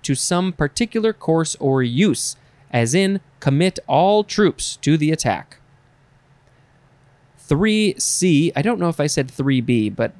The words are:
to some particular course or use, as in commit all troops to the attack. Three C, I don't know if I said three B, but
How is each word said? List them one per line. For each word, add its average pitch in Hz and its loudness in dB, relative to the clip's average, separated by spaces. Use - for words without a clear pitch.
to - -2
some 180 -2
particular 220 -2
course 165 -2
or 135 0
use, 127 0
as 117 0
in 196 0
commit 143 0
all 196 2
troops - -2
to 151 0
the 151 0
attack. 117 -4
Three 214 0
C, 165 2
I 139 0
don't 220 -2
know 175 -2
if 165 -4
I 147 0
said 143 -4
three 135 -2
B, 117 0
but 113 -4